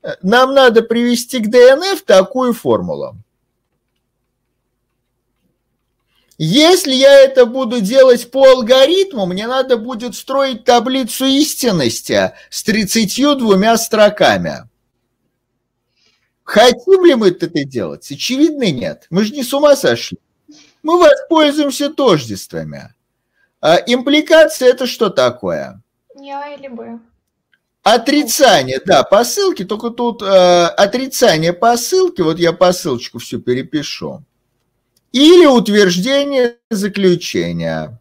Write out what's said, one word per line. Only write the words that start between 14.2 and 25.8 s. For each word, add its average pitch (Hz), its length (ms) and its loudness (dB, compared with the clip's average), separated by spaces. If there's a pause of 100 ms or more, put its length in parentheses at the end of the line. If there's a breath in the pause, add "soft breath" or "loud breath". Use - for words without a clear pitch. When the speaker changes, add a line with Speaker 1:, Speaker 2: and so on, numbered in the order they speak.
Speaker 1:
Хотим 254 640 2
ли 285 100 6
мы 220 140 2
это 175 180 -6 (160)
делать? 107 480 -10
Очевидно, 269 600 -2
нет. - 380 -10
Мы 190 140 -2
же 214 100 -6
не 285 100 -8
с 247 100 -8
ума 285 220 2
сошли. - 420 -4 (640 soft breath)
Мы 339 180 0
воспользуемся 294 920 0
тождествами. 104 1040 -6 (680)
А 156 240 4
импликация — 294 840 2
это 254 160 -2
что 220 220 -4
такое? 82 720 -4 (340)